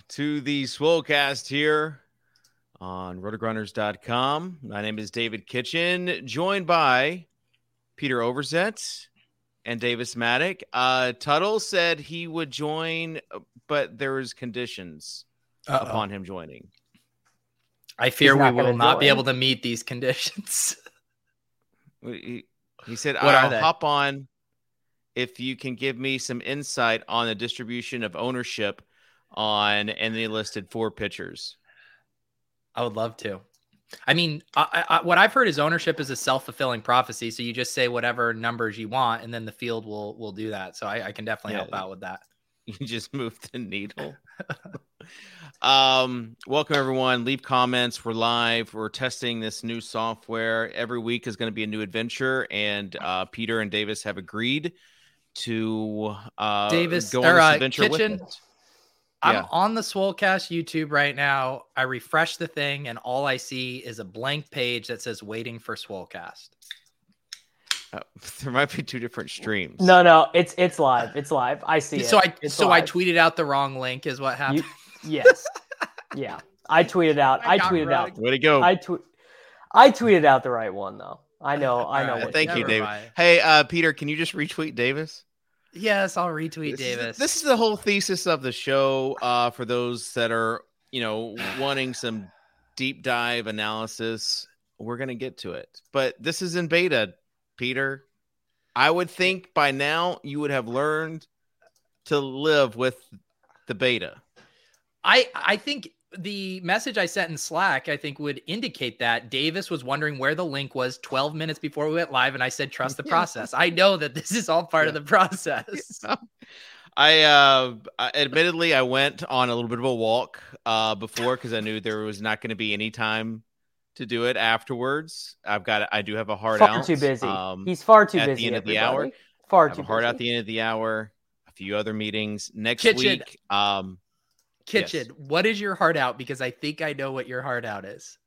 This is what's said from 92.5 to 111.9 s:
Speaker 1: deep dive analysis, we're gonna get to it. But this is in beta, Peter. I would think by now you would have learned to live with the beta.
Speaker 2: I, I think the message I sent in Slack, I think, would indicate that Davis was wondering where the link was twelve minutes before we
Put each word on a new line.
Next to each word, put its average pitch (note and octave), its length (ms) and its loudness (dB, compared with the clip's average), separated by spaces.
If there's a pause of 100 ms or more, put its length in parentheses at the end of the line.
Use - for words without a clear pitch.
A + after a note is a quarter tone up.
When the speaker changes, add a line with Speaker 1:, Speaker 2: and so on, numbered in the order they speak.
Speaker 1:
deep C3 280 -6
dive A#2+ 440 0
analysis, A2 1000 -6 (320)
we're A#2 180 -10
gonna C3 180 -8
get A#2+ 240 -10
to F#2 140 -10
it. - 280 -16 (120)
But C3+ 260 0
this D3+ 220 -4
is F3 140 -6
in F3 120 -2
beta, D3 460 2 (420)
Peter. C3+ 500 -4 (720)
I C3+ 140 6
would F3 220 2
think F#3 420 0
by C#3+ 180 4
now D#3 520 0
you C#3+ 160 -8
would D3 120 -2
have B2+ 160 -2
learned D#3 600 -4 (800)
to D3 140 0
live C3+ 560 2
with B2+ 200 -2 (720)
the A#2+ 80 -6
beta. G#2+ 460 -2 (800)
Speaker 2:
I, A#3 320 6
I G3+ 220 0
think C#4+ 320 -10 (280)
the F#3+ 440 -8
message G#3+ 360 -2
I F#3+ 80 0
sent F3 240 -4
in D#3 80 -8
Slack, E3 520 -2
I D3 80 -2
think, C#3+ 220 -10
would C#3+ 280 -6
indicate E3 520 -6
that A#2 300 0
Davis D#3+ 400 -4
was D3 140 -6
wondering C#3+ 340 -4
where C#3 180 0
the F3+ 100 -4
link C#3 300 -6
was B2+ 240 -2
twelve C#3+ 360 -4
minutes D#3 240 -6
before D3+ 280 -4
we D#3 80 -2